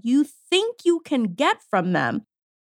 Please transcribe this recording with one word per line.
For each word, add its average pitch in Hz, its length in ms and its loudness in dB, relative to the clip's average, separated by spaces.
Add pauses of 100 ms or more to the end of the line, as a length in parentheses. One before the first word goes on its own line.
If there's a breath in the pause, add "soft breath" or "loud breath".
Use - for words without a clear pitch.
you 269 220 2 (240)
think 427 360 -2
you 339 140 2
can 240 340 -4
get 311 240 -2 (120)
from 180 240 0
them 131 280 -2 (500)